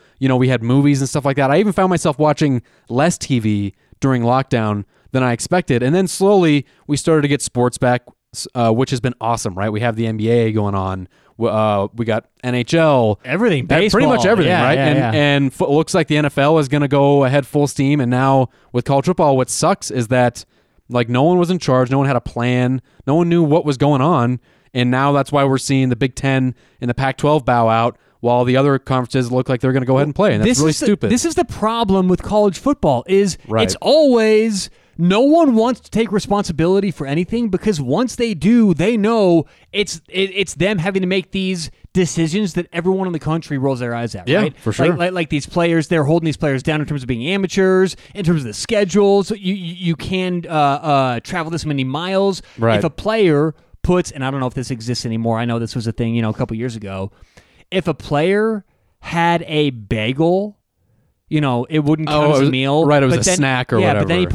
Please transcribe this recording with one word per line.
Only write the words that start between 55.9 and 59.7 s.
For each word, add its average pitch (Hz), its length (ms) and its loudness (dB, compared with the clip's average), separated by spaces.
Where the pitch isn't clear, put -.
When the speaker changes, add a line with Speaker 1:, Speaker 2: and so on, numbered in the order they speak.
Speaker 2:
thing, 117 200 -4
you 117 80 0
know, 110 80 0
a 110 40 -2
couple 117 240 -6
years 117 180 -8
ago. 98 360 -10
If 185 160 -2
a 156 60 0
player 196 720 -2
had 170 480 0
a 151 220 0
bagel, 135 880 -2